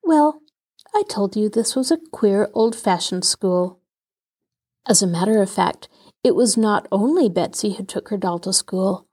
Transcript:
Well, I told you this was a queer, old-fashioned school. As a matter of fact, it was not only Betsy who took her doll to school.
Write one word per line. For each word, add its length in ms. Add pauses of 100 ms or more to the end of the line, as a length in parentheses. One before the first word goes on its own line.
Well, 380 (540)
I 80
told 340
you 120
this 280
was 140
a 80 (120)
queer, 440
old-fashioned 720
school. 560 (1040)
As 160
a 40
matter 360
of 80
fact, 380 (360)
it 100
was 220
not 340
only 380
Betsy 460
who 100
took 240
her 80
doll 240
to 120
school. 600